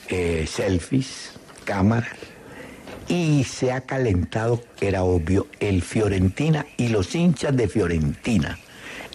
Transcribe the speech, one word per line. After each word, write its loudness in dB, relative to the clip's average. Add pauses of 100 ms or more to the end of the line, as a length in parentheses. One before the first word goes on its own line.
eh, 0
selfies, -2 (340)
cámaras. 2 (1000)
Y 4
se -2
ha -2
calentado, 0 (200)
era 2
obvio, 2 (120)
el 2
Fiorentina 2 (120)
y 0
los 0
hinchas 2
de 4
Fiorentina. 0 (580)